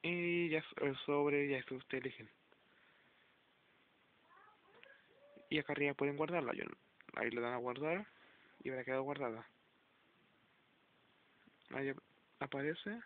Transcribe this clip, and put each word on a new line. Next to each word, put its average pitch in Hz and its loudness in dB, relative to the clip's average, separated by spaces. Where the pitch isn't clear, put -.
Y 175 2
ya 156 4
so-, - -2
el 139 2
sobre, 143 4
ya 135 2
esto 131 -4
ustedes 127 -4
eligen. 120 -8
Y 156 2
acá 143 -2
arriba 143 2
pueden 143 2
guardarla. 156 0
Yo, - -4
ahí 117 0
le 120 -2
dan 120 0
a 123 -2
guardar 143 -2
y 131 -2
habrá 127 -4
quedado 131 0
guardada. 127 -2
Ahí 135 -2
ap-, 139 -8
aparece. 156 -2